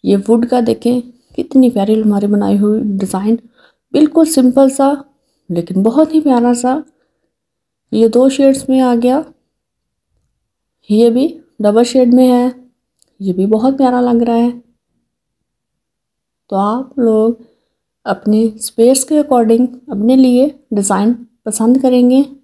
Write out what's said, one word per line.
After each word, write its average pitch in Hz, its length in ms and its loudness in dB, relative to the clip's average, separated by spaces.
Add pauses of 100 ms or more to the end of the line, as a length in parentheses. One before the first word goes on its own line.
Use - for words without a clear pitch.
ये 196 140 0
wood 226 300 0
का 254 140 0
देखें, 233 400 -2 (340)
कितनी 262 340 0
प्यारी 214 240 -2
अलमारी 208 340 0
बनाई 202 300 0
हुई, 208 220 0
design 196 600 -4 (540)
बिल्कुल 302 320 2
simple 269 440 2
सा 269 200 -2 (600)
लेकिन 185 340 -4
बहुत 302 300 0
ही 311 80 2
प्यारा 247 320 2
सा। 254 300 -4 (1080)
ये 220 180 2
दो 247 200 2
shades 269 400 0
में 262 120 0
आ 247 140 0
गया, 247 280 0 (1700)
ये 226 200 2
भी 254 180 0 (340)
double 208 220 2
shade 240 300 2
में 254 140 4
है, 247 260 0 (680)
ये 190 140 -6
भी 190 140 -2
बहुत 233 300 0
प्यारा 247 240 0
लग 240 220 0
रहा 233 120 -2
है। 240 160 0 (2000)
तो 202 60 -8
आप 226 440 -4
लोग 226 460 0 (600)
अपने 214 420 -2 (120)
space 254 440 0
के 302 180 0
according 247 460 2 (240)
अपने 226 240 0
लिए 254 320 2 (260)
design 202 400 -2 (320)
पसंद 226 360 0
करेंगे। 254 440 2 (180)